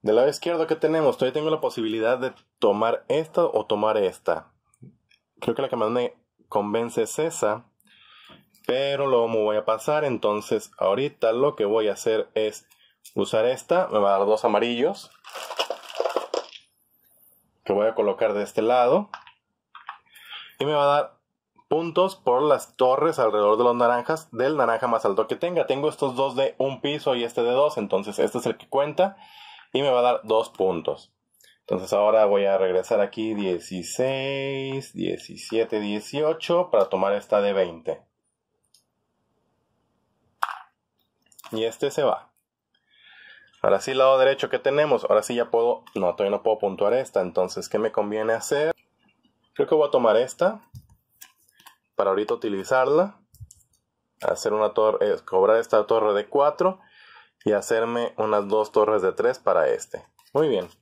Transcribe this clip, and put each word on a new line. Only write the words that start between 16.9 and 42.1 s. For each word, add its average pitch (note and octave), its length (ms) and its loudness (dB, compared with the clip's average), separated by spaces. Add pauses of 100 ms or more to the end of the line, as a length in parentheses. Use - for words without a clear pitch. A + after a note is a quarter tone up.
Que - 100 -4
voy G#2 140 2
a A2+ 80 0
colocar G#2 380 0
de G#2 100 -2
este G#2+ 200 -4
lado. B2 460 2 (1500)
Y C3+ 60 -2
me D3+ 100 -2
va C#3+ 80 2
a C#3+ 180 4
dar - 180 -8 (500)
puntos E3+ 480 0
por B2+ 260 2
las C#3+ 340 2
torres C3+ 440 2
alrededor G#2+ 360 4
de A#2+ 80 2
los A#2+ 120 4
naranjas, B2 560 0
del C3 240 0
naranja A#2+ 320 2
más A2+ 160 0
alto G#2 240 0
que A#2+ 80 -4
tenga. E3+ 320 -2
Tengo C#3 200 0
estos C#3 280 -4
dos C3+ 180 -2
de C3+ 240 -2
un C3+ 220 -4
piso C#3+ 340 -2
y A#2+ 80 -2
este A#2 220 -4
de A#2+ 80 0
dos, C#3+ 260 2
entonces G2+ 400 -4
este - 200 0
es A#2 80 -4
el A2+ 100 -2
que - 120 -20
cuenta. D3+ 480 0 (560)
Y C3 80 0
me C#3+ 100 2
va B2 100 4
a - 20 4
dar B2 220 2
dos A2 260 0
puntos. F2 640 -4 (460)
Entonces F#2 340 -4
ahora G#2+ 320 4
voy G2+ 180 2
a G2 140 2
regresar F#2 420 2
aquí A2 320 -4
dieciséis, C3+ 1600 -6
diecisiete, G#2+ 880 -4
dieciocho C#3 880 -2
para G2+ 200 2
tomar G2 240 0
esta G#2 260 0
de G2+ 140 0
veinte. E2+ 500 -4 (3500)
Y A2 120 -4
este B2 260 -4
se D3+ 120 -2
va. - 320 -2 (1300)